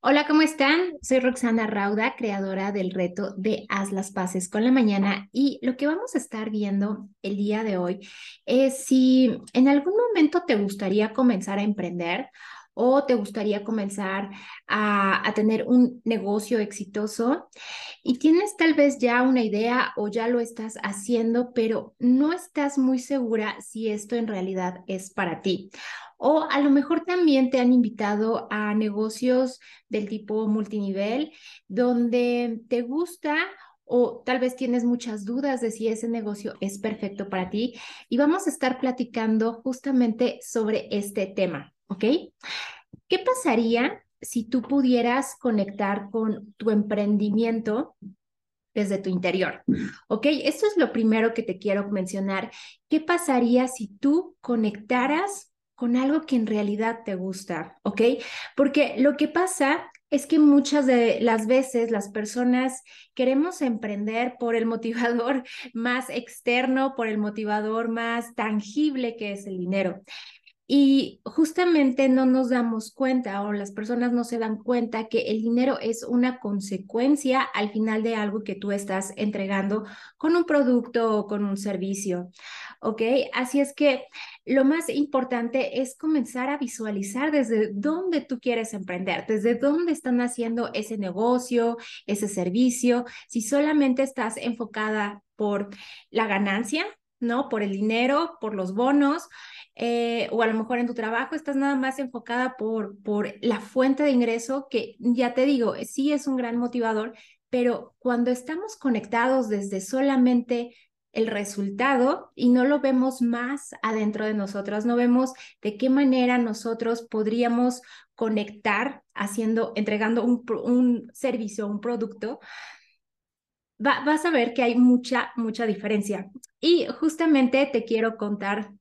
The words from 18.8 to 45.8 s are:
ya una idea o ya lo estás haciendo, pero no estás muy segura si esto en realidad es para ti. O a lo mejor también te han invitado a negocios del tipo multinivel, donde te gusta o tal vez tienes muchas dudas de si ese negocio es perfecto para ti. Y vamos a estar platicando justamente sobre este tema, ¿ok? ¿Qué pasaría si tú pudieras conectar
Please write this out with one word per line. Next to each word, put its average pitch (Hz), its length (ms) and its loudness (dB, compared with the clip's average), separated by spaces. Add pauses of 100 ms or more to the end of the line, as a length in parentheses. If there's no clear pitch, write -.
ya 240 220 2
una 254 200 4
idea 226 540 0
o 208 140 -4
ya 226 180 -2
lo 240 140 2
estás 226 420 -8
haciendo, 226 680 0
pero 220 460 -2
no 262 340 4
estás 294 440 -4
muy 262 220 2
segura 226 600 -2
si 220 280 -6
esto 214 280 -4
en 226 100 -2
realidad 185 600 -4
es 190 240 -6
para 170 300 -4
ti. 190 280 -2 (560)
O 302 240 4
a 277 120 2
lo 285 80 4
mejor 285 340 4
también 311 460 4
te 254 100 2
han 247 140 6
invitado 220 760 0
a 208 240 -2
negocios 220 840 0 (300)
del 214 180 -4
tipo 214 400 -4
multinivel, 208 840 -2 (340)
donde 240 1000 0
te 247 120 0
gusta 294 540 -4 (480)
o - 420 0
tal 254 140 0
vez 254 160 -2
tienes 247 300 0
muchas 240 400 -2
dudas 254 340 -2
de 233 100 -2
si 220 200 -4
ese 226 180 -4
negocio 214 540 -6
es 196 180 -6
perfecto 196 480 -6
para 185 220 -4
ti. 226 260 -4 (320)
Y 240 100 -2
vamos 311 300 2
a 294 40 0
estar 254 280 -2
platicando 226 840 0
justamente 254 800 0
sobre 220 500 -2
este 202 340 -2
tema, 180 480 -4 (140)
¿ok? 196 180 -4 (1040)
¿Qué 370 100 2
pasaría 247 840 2 (200)
si 226 240 -6
tú 233 160 -2
pudieras 247 760 2
conectar 202 720 -2